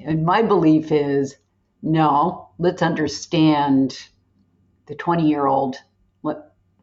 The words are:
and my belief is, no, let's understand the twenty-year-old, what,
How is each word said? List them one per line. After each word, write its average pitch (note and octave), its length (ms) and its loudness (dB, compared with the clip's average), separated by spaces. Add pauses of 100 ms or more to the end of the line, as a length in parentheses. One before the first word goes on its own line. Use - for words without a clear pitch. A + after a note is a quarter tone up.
and D#3+ 200 -2
my G3 160 2
belief D#3+ 500 2
is, C#3 440 0 (480)
no, D#3 720 0
let's F3+ 240 -2
understand D3 1160 0 (880)
the D3 80 -12
twenty-year-old, C#3+ 800 0 (460)
what, - 340 -10 (280)